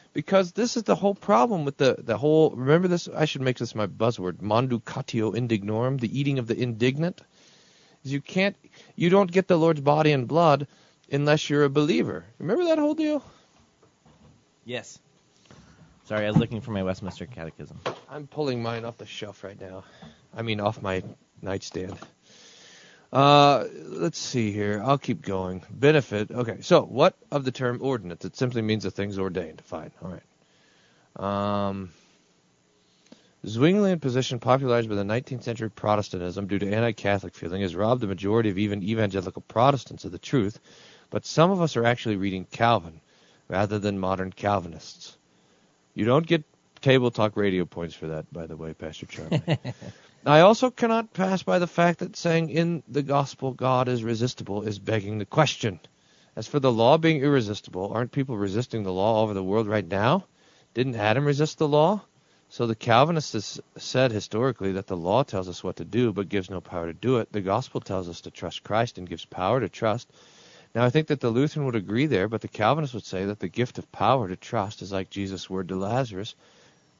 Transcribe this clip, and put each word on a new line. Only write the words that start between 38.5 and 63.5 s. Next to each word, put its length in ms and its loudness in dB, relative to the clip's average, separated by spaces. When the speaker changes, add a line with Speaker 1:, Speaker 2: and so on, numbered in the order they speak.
Speaker 1:
even 260 -2
evangelical 580 -2
Protestants 640 0
of 60 -8
the 80 -12
truth, 400 -2
but 160 -6
some 260 4
of 100 0
us 160 0
are 80 0
actually 320 0
reading 340 -4
Calvin 480 0
rather 320 0
than 200 -2
modern 320 -2
Calvinists. 840 -4
You 120 -2
don't 220 4
get 160 2
Table 280 6
Talk 280 0
Radio 280 2
points 300 -10
for 120 -10
that, 260 -8
by 140 -10
the 100 -12
way, 160 -10
Pastor 320 -14
Charlie. 400 -6
<laughs> 800 -10
I 160 8
also 280 6
cannot 440 -2
pass 300 0
by 160 0
the 80 0
fact 320 2
that 180 -8
saying 320 0
in 400 0
the 140 -2
gospel 500 -2
God 340 2
is 160 -2
resistible 600 -4
is 140 -6
begging 420 -4
the 60 -6
question. 540 0
As 120 -10
for 120 -2
the 120 4
law 260 6
being 260 2
irresistible, 720 0
aren't 180 -2
people 240 -4
resisting 480 -2
the 80 -4
law 240 2
all 80 4
over 100 0
the 100 -2
world 240 0
right 200 -2
now? 380 2
Didn't 220 0
Adam 280 2
resist 360 0
the 80 2
law? 340 4
So 180 -4
the 80 0
Calvinist 580 2
has 260 -6